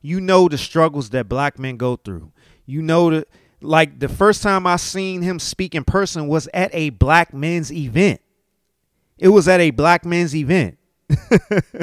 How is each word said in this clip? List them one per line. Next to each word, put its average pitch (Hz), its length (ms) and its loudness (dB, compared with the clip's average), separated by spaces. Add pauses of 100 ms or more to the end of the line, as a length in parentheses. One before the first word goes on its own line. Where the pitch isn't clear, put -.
You 170 180 -6
know 185 280 4
the 151 100 -2
struggles 147 540 -2
that 120 180 -4
black 135 300 -4
men 131 180 -10
go 123 180 -4
through. 82 360 -14 (340)
You 143 160 -8
know 165 300 2
the, 156 160 -2 (340)
like, 147 380 0
the 139 100 -4
first 202 320 2
time 196 240 -2
I 175 120 2
seen 190 440 -8
him 175 180 -4
speak - 360 -8
in 143 80 -4
person 175 440 -2
was 151 260 -2
at 185 200 -2
a 156 160 -4
black 143 440 2
men's 151 380 -4
event. 147 500 0 (960)
It 190 120 6
was 196 180 6
at 185 120 4
a 165 100 2
black 156 340 2
men's 170 320 -2
event. 147 480 -2
<laughs> - 40 -20 (960)